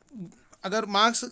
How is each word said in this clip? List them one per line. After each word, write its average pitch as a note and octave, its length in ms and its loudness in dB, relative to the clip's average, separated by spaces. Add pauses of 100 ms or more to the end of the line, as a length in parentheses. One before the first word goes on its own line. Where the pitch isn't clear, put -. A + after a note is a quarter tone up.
(640)
अगर G#3 260 -4
मार्क्स A3 420 4